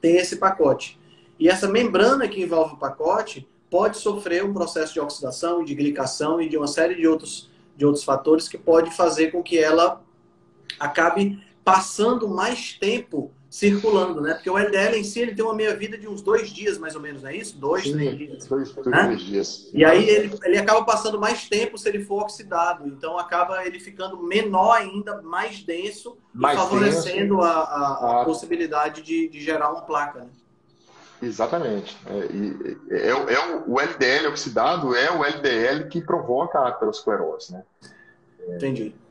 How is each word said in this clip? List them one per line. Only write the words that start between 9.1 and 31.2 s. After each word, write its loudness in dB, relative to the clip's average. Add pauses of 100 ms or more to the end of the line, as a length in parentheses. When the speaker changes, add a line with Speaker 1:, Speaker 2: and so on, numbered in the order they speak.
Speaker 1:
com -4
que -2
ela 4 (760)
acabe 0 (240)
passando 2
mais -4
tempo -4 (180)
circulando, 2
né? 0
Porque -6
o 2
L 2
D 0
L 2
em -4
si, -8
ele -2
tem -4
uma -2
meia-vida -4
de -16
uns -10
dois 0
dias, -4
mais -12
ou -12
menos, -14
não -14
é -10
isso? -14
Dois, -2
Speaker 2:
Sim, -2
Speaker 1:
três -2
dias. -14
Speaker 2:
dois, -4
dois, -8
Speaker 1:
Né? 4
Speaker 2:
três -2
dias. -6
Speaker 1:
E 4
aí 8
ele, 2
ele 4
acaba 4
passando 0
mais -2
tempo -2
se -4
ele -4
for -4
oxidado. -4
Então, -8
acaba -2
ele -8
ficando -12
menor 4
ainda, 0
mais -6
denso, -10 (160)
e -14
Speaker 2:
Mais 2
Speaker 1:
favorecendo 2
Speaker 2:
denso. 4
Speaker 1:
a, 2
a, 0
a 2
Speaker 2:
Ah. 0
Speaker 1:
possibilidade -4
de, -2
de -14
gerar -2
uma -8
placa, -4
né? -20 (920)